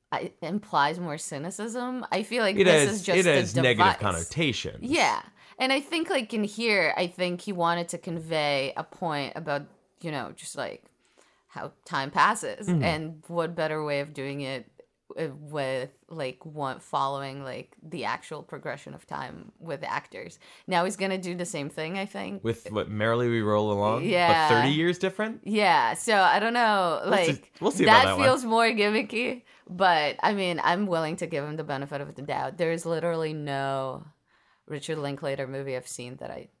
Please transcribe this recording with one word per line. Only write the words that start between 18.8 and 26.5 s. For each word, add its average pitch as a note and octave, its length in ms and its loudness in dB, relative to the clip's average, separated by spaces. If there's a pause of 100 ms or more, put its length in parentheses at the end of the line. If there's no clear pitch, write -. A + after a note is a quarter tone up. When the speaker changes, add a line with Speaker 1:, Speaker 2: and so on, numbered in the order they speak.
Speaker 1:
of - 120 -20
time C#3+ 540 -12
with D#3 240 -10
actors. - 540 -8 (280)
Now F3 180 2
he's G#3 120 -4
gonna F#3+ 220 -2
do F3+ 180 -6
the F3 80 -6
same D3+ 240 -6
thing, E3 300 -8
I G3 80 -6
think. G3 360 -10
Speaker 2:
With A2+ 300 -4
what, G#2 160 -2
Merrily A#2 400 2
We A#2 140 2
Roll G#2+ 280 2
Along? G#2+ 340 2
Speaker 1:
Yeah. E3+ 440 4
Speaker 2:
But D3+ 140 6
thirty C#3 120 4
years E3+ 240 2
different? G#3+ 460 -4
Speaker 1:
Yeah. E3+ 500 4
So G#3+ 220 0
I F3+ 240 6
don't A3+ 140 0